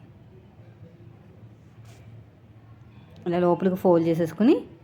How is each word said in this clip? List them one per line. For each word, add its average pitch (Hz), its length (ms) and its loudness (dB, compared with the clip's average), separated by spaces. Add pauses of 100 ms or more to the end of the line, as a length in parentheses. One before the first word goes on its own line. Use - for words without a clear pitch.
(3250)
ఇలా 175 180 -2
లోపలికి 180 380 0
ఫోల్డ్ 170 260 4
చేసేసుకుని 175 480 0 (280)